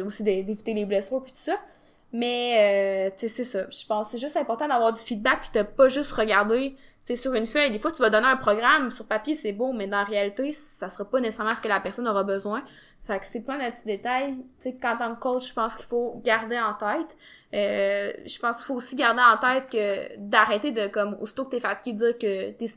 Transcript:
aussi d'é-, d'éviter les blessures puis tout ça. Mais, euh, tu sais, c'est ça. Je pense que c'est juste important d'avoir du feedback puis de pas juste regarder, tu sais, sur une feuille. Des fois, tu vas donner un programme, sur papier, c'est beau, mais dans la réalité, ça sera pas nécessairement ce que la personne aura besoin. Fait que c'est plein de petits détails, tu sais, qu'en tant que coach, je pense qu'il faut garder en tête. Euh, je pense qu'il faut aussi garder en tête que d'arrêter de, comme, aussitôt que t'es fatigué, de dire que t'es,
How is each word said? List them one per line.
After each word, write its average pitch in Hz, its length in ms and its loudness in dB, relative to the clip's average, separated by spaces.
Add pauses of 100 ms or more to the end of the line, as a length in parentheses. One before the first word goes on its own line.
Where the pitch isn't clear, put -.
aussi 202 200 -6
d'é-, 190 180 2
d'éviter 214 320 -6
les 208 100 -2
blessures 202 380 0
puis - 100 -18
tout - 60 -20
ça. 330 160 -2 (580)
Mais, 208 960 2
euh, 190 80 -10
tu 226 100 -4
sais, 220 60 -4
c'est 254 100 -4
ça. 190 240 -4
Je - 160 -12
pense 214 220 -2
que - 60 -12
c'est 240 60 -8
juste 285 180 -6
important 294 320 -2
d'avoir 233 240 4
du 220 80 -8
feedback 254 400 0
puis - 100 -12 (100)
de - 60 2
pas 262 220 8
juste 285 240 0
regarder, 220 640 4 (280)
tu 247 100 -2
sais, - 20 0
sur 262 180 -2
une 226 120 0
feuille. 294 260 2
Des 208 80 -4
fois, 302 100 0
tu - 100 -8
vas 233 100 6
donner 220 180 4
un 262 80 4
programme, 247 560 2
sur - 140 -12
papier, 285 280 -2
c'est 220 180 -4
beau, 247 200 -2
mais 208 160 -4
dans 202 100 0
la 202 60 0
réalité, 202 480 -2
ça - 360 -10
sera 202 160 -10
pas 254 160 -2
nécessairement 220 360 -2
ce - 40 -12
que 226 80 -4
la 196 120 2
personne 240 260 -6
aura 202 160 2
besoin. 202 400 -4 (400)
Fait 196 180 -4
que - 60 -12
c'est - 160 -8
plein 269 220 -6
de 233 80 -4
petits - 140 -18
détails, 254 500 -2 (240)
tu 254 100 -6
sais, 254 60 -12
qu'en 233 200 -2
tant 233 180 -4
que 233 60 -14
coach, 254 280 -2
je - 60 -14
pense 233 220 -2
qu'il - 100 -14
faut 240 380 -2
garder 220 340 0
en 214 160 -2
tête. 277 420 -4 (380)
Euh, 202 580 0 (140)
je - 140 -6
pense 240 160 0
qu'il - 100 -12
faut 277 80 -4
aussi 254 220 -6
garder 247 260 4
en 233 140 10
tête 262 340 0
que 208 480 -2
d'arrêter 214 540 4
de, 214 160 0
comme, 202 320 -2
aussitôt 262 240 -6
que 262 60 -10
t'es 240 100 -2
fatigué, 208 320 -4
de 208 60 -6
dire 233 200 2
que 196 320 -2
t'es, 226 160 -8 (100)